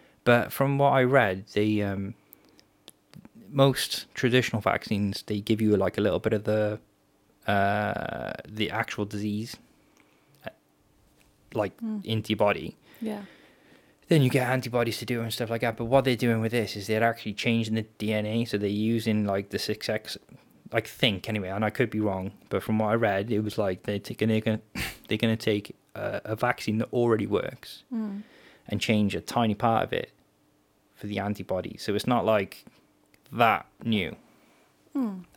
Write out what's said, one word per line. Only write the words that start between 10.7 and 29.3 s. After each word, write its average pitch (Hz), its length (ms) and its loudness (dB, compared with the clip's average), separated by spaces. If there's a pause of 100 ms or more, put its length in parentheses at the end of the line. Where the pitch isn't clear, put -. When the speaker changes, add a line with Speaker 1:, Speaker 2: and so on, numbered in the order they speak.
Speaker 1:
like, 104 240 -2
Speaker 2:
Mm. 113 280 -8
Speaker 1:
into 110 260 -2
your 104 60 0
body. 101 380 2 (260)
Speaker 2:
Yeah. 208 220 -8 (840)
Speaker 1:
Then 160 140 6
you 127 80 6
get 127 200 0
antibodies 120 500 -2
to 113 60 -10
do 117 160 -2
it - 20 -2
and 113 100 -6
stuff 113 160 -4
like 113 120 -2
that. 120 160 -2
But 120 80 -4
what 127 200 4
they're 127 100 4
doing 113 260 2
with 110 100 0
this 113 240 0
is 98 120 -8
they're 110 160 2
actually 113 300 0
changing 113 420 0
the 110 80 0 (140)
D 107 160 -2
N 107 120 0
A. 110 200 0
So 107 120 -2
they're 101 120 0
using, 107 560 2
like, 101 240 -2
the 101 100 -4
six - 300 -4
X, - 280 -6 (540)
I 117 100 0
think - 480 0
anyway, 101 200 -2
and 101 140 -2
I 107 60 2
could 110 200 0
be 107 100 -4
wrong, 95 320 0 (180)
but 98 120 0
from 110 180 0
what 107 80 2
I 110 80 2
read, 107 360 0
it 107 100 2
was 107 160 -4
like 98 260 -2
they're 101 160 -4
taking, - 300 -2
they're 110 120 2
gonna, 110 200 0 (120)
<coughs> - 340 -8
they're 110 100 0
gonna 113 200 2
take 104 380 -2 (200)
a, 101 300 -6
a 110 100 -4
vaccine 113 440 0
that 110 120 -2
already 117 360 2
works - 560 -4 (100)
Speaker 2:
Mm. 208 300 -6 (440)
Speaker 1:
and 101 140 -4
change 107 340 2
a 85 60 -4
tiny 113 340 0